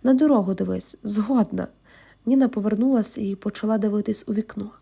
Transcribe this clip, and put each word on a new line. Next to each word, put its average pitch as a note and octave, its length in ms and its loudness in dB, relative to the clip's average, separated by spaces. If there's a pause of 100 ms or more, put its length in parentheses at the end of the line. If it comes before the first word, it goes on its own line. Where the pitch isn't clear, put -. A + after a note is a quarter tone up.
на C4 120 4
дорогу B3 400 4
дивись, F#3 480 -6
згодна". G#3+ 680 0 (580)
Ніна C4 220 4
повернулась A3 720 0
і G3 180 -4
почала G#3+ 420 -4
дивитись G#3 480 -2
у A3 60 -6
вікно. G#3+ 380 -6 (120)